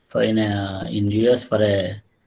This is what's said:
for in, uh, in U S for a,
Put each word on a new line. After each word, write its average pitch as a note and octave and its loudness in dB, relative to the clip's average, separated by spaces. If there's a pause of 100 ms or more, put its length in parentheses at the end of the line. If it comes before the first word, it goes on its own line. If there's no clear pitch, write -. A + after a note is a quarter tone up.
for A2+ 0
in, A2 2
uh, G2 -2
in G#2 -2
U A2+ 2
S B2 2
for G#2+ 0
a, G2+ 0 (260)